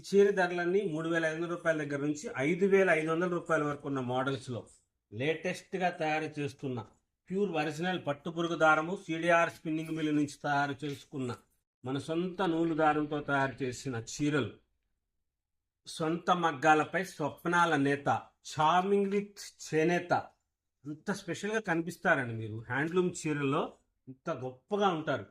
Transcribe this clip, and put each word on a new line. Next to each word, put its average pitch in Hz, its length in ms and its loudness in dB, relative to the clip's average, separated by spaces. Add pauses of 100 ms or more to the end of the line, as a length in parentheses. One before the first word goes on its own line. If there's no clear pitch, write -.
చీర 202 180 6 (100)
ధరలన్నీ 175 440 2 (120)
మూడు 160 200 -4
వేల 165 160 2
ఐదు 156 80 -4
వందల 170 180 -4
రూపాయల 165 260 0
దగ్గర 143 240 -4
నుంచి 151 200 -4 (200)
ఐదు 175 280 2
వేల 190 160 6 (100)
ఐదు 156 140 0
వందల 180 240 0
రూపాయల 156 320 0
వరకు 147 200 -6
ఉన్న 139 120 -2 (100)
మోడల్స్లో 127 500 -2 (500)
లేటెస్ట్గా 165 800 -2 (120)
తయారు 156 360 -2
చేస్తున్న 139 420 -6 (500)
ప్యూర్ 190 220 -2 (100)
ఒరిజినల్ 160 460 -2
పట్టుపురుగు 165 560 -2
దారము, 156 320 6 (100)
సీడీఆర్ 165 520 2
స్పిన్నింగ్ 160 400 -4
మిల్ 156 220 -2
నుంచి 143 260 -2
తయారు 143 380 0
చేసుకున్న 131 520 -6 (480)
మన 131 140 -4 (100)
సొంత 175 340 -2 (120)
నూలు 165 300 2
దారంతో 151 360 2 (120)
తయారు 135 320 0
చేసిన 127 320 -6 (180)
చీరలు, 143 400 -2 (1400)
సొంత 170 320 -2 (160)
మగ్గాలపై 156 580 4 (120)
స్వప్నాల 170 580 0 (140)
నేత, 139 200 0 (460)
charming 185 520 4 (100)
with 202 280 -4 (220)
చేనేత. 175 480 2 (720)
ఇంత 151 340 -8
స్పెషల్గా 202 480 -4
కనిపిస్తారండి 165 720 0
మీరు 107 180 -8 (100)
హ్యాండ్లూమ్ 165 420 0 (100)
చీరల్లో, 147 420 0 (480)
ఇంత - 180 -14 (160)
గొప్పగా 196 440 0 (100)
ఉంటారు. 135 340 -2